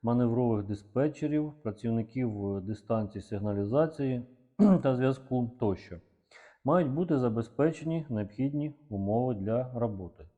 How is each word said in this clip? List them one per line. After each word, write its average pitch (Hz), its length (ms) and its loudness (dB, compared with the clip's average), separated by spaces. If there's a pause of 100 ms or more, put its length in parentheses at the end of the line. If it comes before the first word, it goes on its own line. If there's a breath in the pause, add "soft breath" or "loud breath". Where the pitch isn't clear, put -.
маневрових 117 600 2
диспетчерів, 147 880 -2 (100)
працівників, 110 920 -2
е, 98 40 -4
дистанції 104 600 -4
сигналізації 120 1000 0 (360)
<clears throat> 190 240 6
та 131 140 2
зв'язку 127 540 0 (100)
тощо, 95 360 -2 (680 loud breath)
мають 156 260 4
бути 160 280 2
забезпечені 151 880 0
необхідні 139 680 -2 (140)
умови 107 460 0
для 113 400 -2
роботи. 98 500 -6 (140)